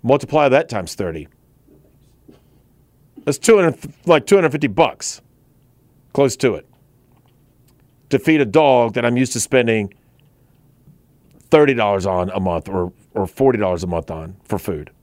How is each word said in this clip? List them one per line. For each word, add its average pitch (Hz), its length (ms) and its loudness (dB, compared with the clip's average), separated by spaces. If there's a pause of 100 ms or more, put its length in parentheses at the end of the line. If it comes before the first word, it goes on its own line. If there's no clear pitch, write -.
Multiply 143 440 2
that 139 200 2
times 95 260 -8
thirty. 80 320 -8 (2000)
That's 147 140 -2
two 226 180 4
hundred, - 360 0 (140)
like, 156 200 4
two 202 100 4
hundred 160 160 2
fifty 147 160 -4
bucks, - 540 -2 (920)
close 139 240 0
to 117 180 0
it, - 140 -14 (1400)
to 135 100 0
feed 156 200 2
a 131 60 2
dog 120 480 2
that 120 100 -2
I'm 120 120 0
used 127 160 -2
to 117 80 -6
spending 113 520 0 (1600)
thirty 151 260 4
dollars 101 320 -2
on 90 240 -2
a 95 100 -6
month 87 280 -4
or, 92 240 -4 (220)
or 101 100 -4
forty 131 320 0
dollars 92 280 -2
a - 20 -8
month 85 240 -6
on 80 320 -14
for 101 160 -6
food. 78 320 -10 (120)